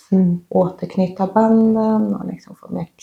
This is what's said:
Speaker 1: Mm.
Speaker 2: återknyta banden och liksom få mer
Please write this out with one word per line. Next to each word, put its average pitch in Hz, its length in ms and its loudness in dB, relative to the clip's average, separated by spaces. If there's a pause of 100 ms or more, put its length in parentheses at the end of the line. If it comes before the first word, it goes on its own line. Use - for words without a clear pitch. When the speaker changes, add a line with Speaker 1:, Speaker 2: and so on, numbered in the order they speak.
(120)
Speaker 1:
Mm. 175 380 2
Speaker 2:
återknyta 185 800 -2
banden 220 880 2
och 185 100 -8
liksom 185 300 -12
få - 120 -20
mer 180 220 -8 (140)